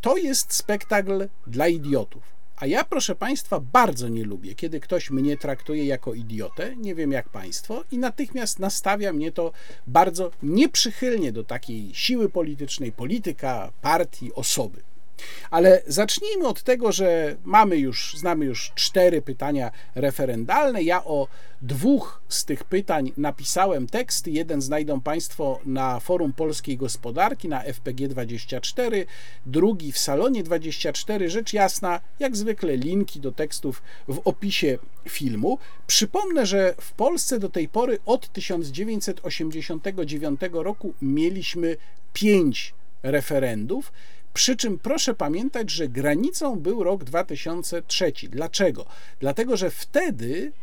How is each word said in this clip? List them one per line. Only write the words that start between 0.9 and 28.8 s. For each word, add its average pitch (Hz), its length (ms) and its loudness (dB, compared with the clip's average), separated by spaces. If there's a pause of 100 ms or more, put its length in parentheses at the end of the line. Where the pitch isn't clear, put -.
dla 127 200 2
idiotów. 143 640 0 (240)
A 139 100 -4
ja, 202 180 2
proszę 247 320 0
państwa, 226 440 -2
bardzo 131 480 4
nie 113 160 0
lubię, 98 320 -4
kiedy 160 240 -4
ktoś 175 300 -2
mnie 139 280 2
traktuje 147 480 -2
jako 131 280 -2
idiotę, 113 640 -4
nie 208 200 -4
wiem 156 160 -2
jak 127 180 -2
państwo, 220 640 -6
i 254 60 -2
natychmiast 247 640 -2
nastawia 196 540 0
mnie 156 180 -2
to 170 200 0 (360)
bardzo 175 440 4 (120)
nieprzychylnie 214 880 2
do 110 120 -2
takiej 113 500 -4
siły 233 360 2
politycznej, 143 600 -2
polityka, 131 800 -2 (100)
partii, 175 520 2
osoby. 123 480 -2 (720)
Ale 185 360 10
zacznijmy 302 600 0
od - 160 -2
tego, 240 280 2
że 165 520 2
mamy 196 340 6
już, 131 400 0
znamy 156 280 0
już 123 300 -2
cztery 180 460 4
pytania 135 500 -2 (240)
referendalne. 139 880 2
Ja 170 220 2
o 147 220 0 (340)
dwóch 143 680 2
z - 160 0
tych - 180 -2
pytań 160 540 0
napisałem 147 680 0
teksty. 220 440 -2
Jeden 156 300 0
znajdą 147 400 0
państwo 147 640 -2
na 131 340 0
Forum 170 340 0
Polskiej 151 440 -2
Gospodarki, 135 720 0
na 135 160 -2
F 127 160 -4
P 131 140 -4
G 135 140 -2
dwadzieścia 123 540 -4
cztery, 233 440 0 (400)